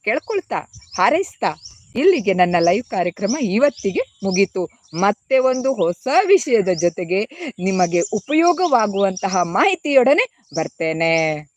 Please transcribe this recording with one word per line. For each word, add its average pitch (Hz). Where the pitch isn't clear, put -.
ಕೇಳ್ಕೊಳ್ತಾ, 247
ಹಾರೈಸ್ತಾ 214
ಇಲ್ಲಿಗೆ 254
ನನ್ನ 180
ಲೈವ್ 175
ಕಾರ್ಯಕ್ರಮ 196
ಇವತ್ತಿಗೆ 208
ಮುಗೀತು. 190
ಮತ್ತೆ 202
ಒಂದು 254
ಹೊಸ 180
ವಿಷಯದ 247
ಜೊತೆಗೆ 185
ನಿಮಗೆ 180
ಉಪಯೋಗವಾಗುವಂತಹ 214
ಮಾಹಿತಿಯೊಡನೆ 285
ಬರ್ತೇನೆ. 160